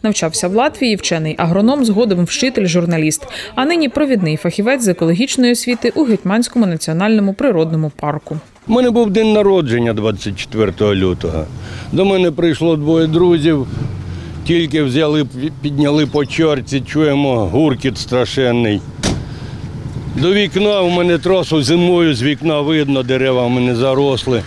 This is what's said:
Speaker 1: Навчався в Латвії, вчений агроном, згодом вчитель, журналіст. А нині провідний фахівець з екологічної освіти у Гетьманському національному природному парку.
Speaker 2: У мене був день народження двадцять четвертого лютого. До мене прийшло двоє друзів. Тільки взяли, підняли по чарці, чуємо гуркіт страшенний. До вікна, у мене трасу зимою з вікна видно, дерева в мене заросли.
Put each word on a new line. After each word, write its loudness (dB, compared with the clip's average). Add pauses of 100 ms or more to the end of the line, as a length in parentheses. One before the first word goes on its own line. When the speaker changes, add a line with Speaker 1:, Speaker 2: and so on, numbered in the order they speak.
Speaker 1:
Навчався -2
в -2
Латвії, 0
вчений -4
агроном, 2
згодом 2
вчитель, -2
журналіст. 0 (280)
А 0
нині 0
провідний 0
фахівець -2
з 2
екологічної 2
освіти 0
у 2
Гетьманському 0
національному 0
природному 0
парку. -6 (280)
Speaker 2:
У 0
мене 4
був 2
день 2
народження 2
двадцять -2
четвертого 0
лютого. -2 (460)
До 2
мене 2
прийшло 0
двоє 2
друзів. 2 (800)
Тільки 0
взяли, 0 (360)
підняли 2
по 0
чарці, -2
чуємо 0 (100)
гуркіт 0
страшенний. 0 (1300)
До 2
вікна, 0
у 2
мене 2
трасу 0
зимою 2
з -4
вікна 0
видно, 0
дерева 2
в 0
мене 0
заросли. 0